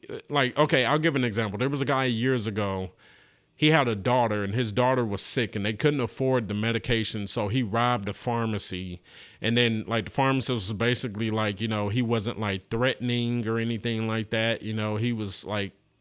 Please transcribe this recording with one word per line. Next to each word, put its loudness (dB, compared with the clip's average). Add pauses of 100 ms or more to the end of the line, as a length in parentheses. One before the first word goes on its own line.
(280)
like, 0
okay, 4
I'll 2
give 2
an 2
example. 0
There 2
was -2
a 0
guy 2
years 2
ago, -2 (640)
he 4
had 4
a 0
daughter, 2
and -2
his -2
daughter 2
was -2
sick, -2
and -2
they 0
couldn't 2
afford 0
the -2
medication, 0
so -2
he 0
robbed 0
a -4
pharmacy. -4 (400)
And 2
then, 2
like, -2
the -10
pharmacist 2
was -2
basically 0
like, -2
you -2
know, 0
he 0
wasn't, 0
like, -2
threatening 0
or -2
anything -2
like -2
that. 0
You -6
know, -2
he 0
was, -4
like, -4 (280)